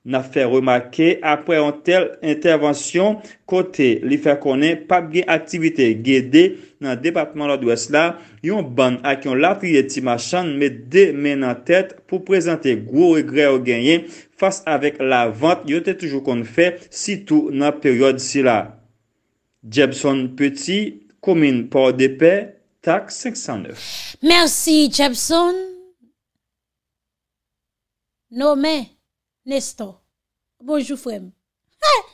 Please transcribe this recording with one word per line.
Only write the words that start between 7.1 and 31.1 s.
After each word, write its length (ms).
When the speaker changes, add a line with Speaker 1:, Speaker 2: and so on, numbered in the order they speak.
Speaker 1:
Nòd-Wès 420
la, 280
yon 200
ban 400
ak 220
yon 160
latriye 480
ti 140
machan 560
met 180
de 200
men 300
nan 240
tèt 320
pou 140
prezante 560
gwo 400
regrè 320
yo 100
genyen 460
fas 300
avèk 340
la 280
vant 380
yo 140
te 160
toujou 260
konn 220
fè, 320
sitou 600
nan 220
peryòd 480
si 240
la. 320
Jebson 720
Petit, 640
commune 480
Port-de-Paix, 840
tac 300
cinq 260
cent 220
neuf. 640
Speaker 2:
Merci, 680
Jebson. 640
Nommé 600
Nestor. 560
Bonjour, 380
frère. 220